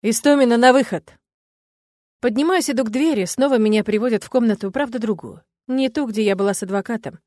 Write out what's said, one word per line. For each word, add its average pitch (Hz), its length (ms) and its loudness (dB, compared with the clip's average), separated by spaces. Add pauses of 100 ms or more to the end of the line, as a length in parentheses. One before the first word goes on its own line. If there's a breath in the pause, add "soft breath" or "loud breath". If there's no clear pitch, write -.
"Истомина, 240 560 2
на 254 140 6
выход!" 247 420 0 (1080)
Поднимаюсь, 294 480 0
иду 254 140 0
к 220 60 -4
двери, 254 340 0
снова 262 340 0
меня 214 240 2
приводят 214 400 -2
в - 80 -20
комнату, 214 400 0
правда, 254 300 -4
другую. 208 420 -6 (240)
Не 262 220 -2
ту, 285 180 -4
где 214 160 -4
я 196 140 2
была 196 180 0
с - 80 -8
адвокатом. 196 640 -6